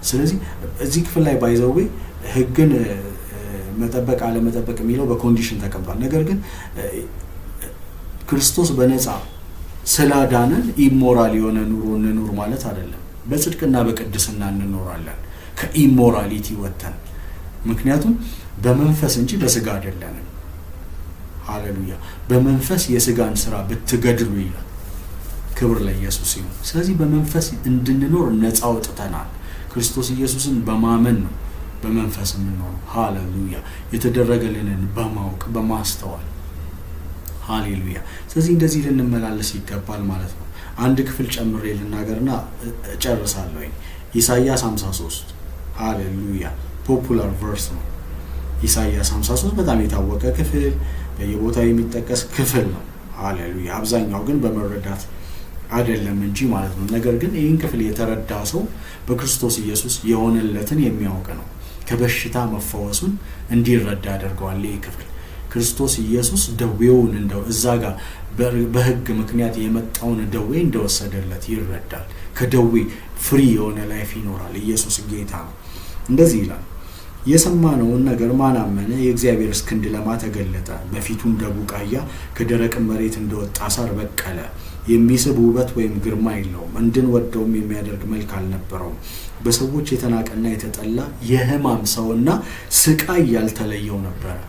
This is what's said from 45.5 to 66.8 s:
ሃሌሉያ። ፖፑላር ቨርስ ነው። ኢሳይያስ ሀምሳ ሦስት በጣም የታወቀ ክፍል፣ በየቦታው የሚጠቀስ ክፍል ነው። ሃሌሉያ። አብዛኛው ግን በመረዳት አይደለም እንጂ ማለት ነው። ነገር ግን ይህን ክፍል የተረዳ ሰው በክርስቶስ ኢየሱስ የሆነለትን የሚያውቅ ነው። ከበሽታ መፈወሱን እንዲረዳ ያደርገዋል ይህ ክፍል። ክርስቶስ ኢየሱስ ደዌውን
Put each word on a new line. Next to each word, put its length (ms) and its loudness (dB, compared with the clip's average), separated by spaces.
ሃሌሉያ። 680 -4
ፖፑላር 520 2
ቨርስ 360 -4
ነው። 120 -4
ኢሳይያስ 460 2
ሀምሳ 260 0
ሦስት 200 0
በጣም 240 4
የታወቀ 520 0
ክፍል፣ 340 2
በየቦታው 520 0
የሚጠቀስ 640 2
ክፍል 400 2
ነው። 140 -6
ሃሌሉያ። 580 -4
አብዛኛው 500 0
ግን 160 2
በመረዳት 600 -2
አይደለም 500 0
እንጂ 260 -2
ማለት 260 0
ነው። 140 -4
ነገር 300 2
ግን 160 0
ይህን 240 4
ክፍል 240 0
የተረዳ 500 -2
ሰው 160 -2
በክርስቶስ 540 0
ኢየሱስ 460 -2
የሆነለትን 760 2
የሚያውቅ 520 0
ነው። 140 -8
ከበሽታ 520 0
መፈወሱን 640 -2
እንዲረዳ 600 4
ያደርገዋል 540 -4
ይህ 180 -4
ክፍል። 240 -10
ክርስቶስ 520 0
ኢየሱስ 420 2
ደዌውን 640 6